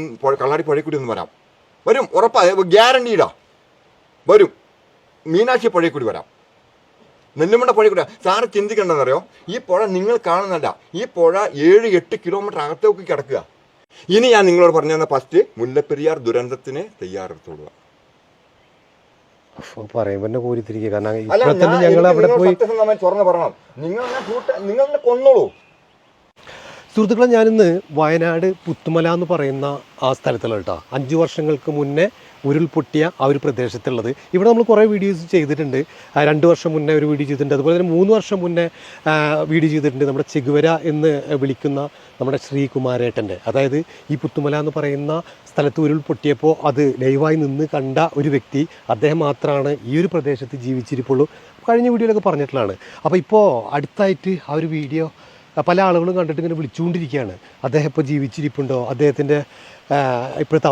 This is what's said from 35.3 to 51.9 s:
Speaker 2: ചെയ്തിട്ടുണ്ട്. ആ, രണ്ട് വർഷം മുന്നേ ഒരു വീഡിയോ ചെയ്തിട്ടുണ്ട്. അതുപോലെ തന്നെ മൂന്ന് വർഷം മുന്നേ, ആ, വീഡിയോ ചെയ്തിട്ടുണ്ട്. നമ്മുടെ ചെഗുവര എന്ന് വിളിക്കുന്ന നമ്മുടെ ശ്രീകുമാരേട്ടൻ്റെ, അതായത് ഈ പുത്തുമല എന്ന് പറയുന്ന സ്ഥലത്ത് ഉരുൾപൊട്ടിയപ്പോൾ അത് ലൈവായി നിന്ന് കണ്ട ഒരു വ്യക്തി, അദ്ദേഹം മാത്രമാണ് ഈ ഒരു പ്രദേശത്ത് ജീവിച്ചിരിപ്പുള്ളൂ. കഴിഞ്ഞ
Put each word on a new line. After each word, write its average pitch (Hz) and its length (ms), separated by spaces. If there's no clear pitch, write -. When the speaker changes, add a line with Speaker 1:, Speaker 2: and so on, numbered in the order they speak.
Speaker 2:
ചെയ്തിട്ടുണ്ട്. 147 440
ആ, 143 40
രണ്ട് 151 220
വർഷം 165 240
മുന്നേ 151 240
ഒരു 151 120
വീഡിയോ 143 180
ചെയ്തിട്ടുണ്ട്. 143 280
അതുപോലെ 156 200
തന്നെ 180 180
മൂന്ന് 196 220
വർഷം 196 260
മുന്നേ, 170 220
ആ, - 20
വീഡിയോ 160 220
ചെയ്തിട്ടുണ്ട്. 143 340
നമ്മുടെ 139 240
ചെഗുവര 147 340
എന്ന് 151 200
വിളിക്കുന്ന 139 360
നമ്മുടെ 131 280
ശ്രീകുമാരേട്ടൻ്റെ, 123 920
അതായത് 135 300
ഈ 151 40
പുത്തുമല 147 380
എന്ന് 151 140
പറയുന്ന 143 360
സ്ഥലത്ത് 147 320
ഉരുൾപൊട്ടിയപ്പോൾ 147 680
അത് 139 120
ലൈവായി 156 400
നിന്ന് 139 180
കണ്ട 135 220
ഒരു 143 160
വ്യക്തി, 139 280
അദ്ദേഹം 151 320
മാത്രമാണ് 143 460
ഈ 139 120
ഒരു 180 120
പ്രദേശത്ത് 139 420
ജീവിച്ചിരിപ്പുള്ളൂ. 131 600
കഴിഞ്ഞ 240 260